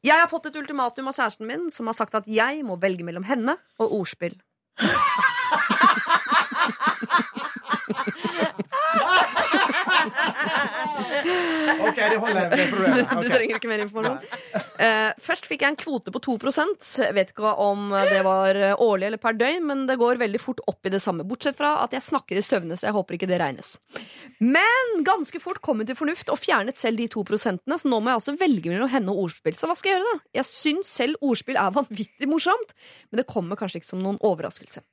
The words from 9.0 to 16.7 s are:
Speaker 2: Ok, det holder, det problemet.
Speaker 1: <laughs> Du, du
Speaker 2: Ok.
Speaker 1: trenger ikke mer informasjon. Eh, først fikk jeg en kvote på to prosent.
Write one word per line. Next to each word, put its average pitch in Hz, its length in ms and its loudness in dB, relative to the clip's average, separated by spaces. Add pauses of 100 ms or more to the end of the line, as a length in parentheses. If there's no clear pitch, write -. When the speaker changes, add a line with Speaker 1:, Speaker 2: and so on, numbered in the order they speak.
Speaker 2:
Ok, - 120 2
det 220 240 2
holder, 196 300 0
det 277 200 2
problemet. 214 400 2
Speaker 1:
<laughs> - 40 0
Du, 226 80 0
du 240 60 0
Speaker 2:
Ok. - 60 0
Speaker 1:
trenger 220 260 2
ikke 233 100 -6
mer 214 140 0
informasjon. 220 360 -4 (600)
Eh, 220 400 4
først - 280 -4
fikk 302 140 -4
jeg 285 120 2
en - 60 -8
kvote 247 320 -6
på 247 100 -6
to 240 160 -2
prosent. 302 440 0 (320)